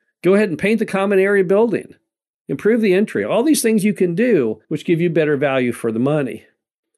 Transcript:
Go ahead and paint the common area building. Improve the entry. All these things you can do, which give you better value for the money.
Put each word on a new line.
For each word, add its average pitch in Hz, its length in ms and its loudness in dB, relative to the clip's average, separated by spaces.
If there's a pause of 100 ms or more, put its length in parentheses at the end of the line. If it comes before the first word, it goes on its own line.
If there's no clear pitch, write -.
(240)
Go 180 100 4
ahead 208 160 2
and 151 80 -6
paint 214 220 0
the 214 60 -2
common 196 340 0
area 196 240 2
building. 196 520 0 (520)
Improve 208 340 0
the 202 120 2
entry. 180 300 0
All 170 200 -2
these 302 180 2
things 220 220 0
you 208 100 2
can 180 220 0
do, 170 520 0
which 151 180 -6
give 165 160 0
you 175 80 0
better 151 280 0
value 131 340 0
for 113 200 -4
the 113 80 -4
money. 139 460 -2 (520)